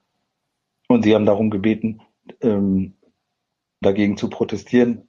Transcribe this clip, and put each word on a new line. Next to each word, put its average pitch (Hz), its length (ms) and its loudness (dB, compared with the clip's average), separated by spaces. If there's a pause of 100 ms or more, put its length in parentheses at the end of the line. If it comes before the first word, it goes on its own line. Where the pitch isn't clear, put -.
(880)
und 117 160 2
sie 107 120 4
haben 107 100 2
darum 104 240 2
gebeten, 107 520 -4 (400)
ähm, 95 520 0 (880)
dagegen 101 360 0
zu 117 120 -6
protestieren, 117 800 -2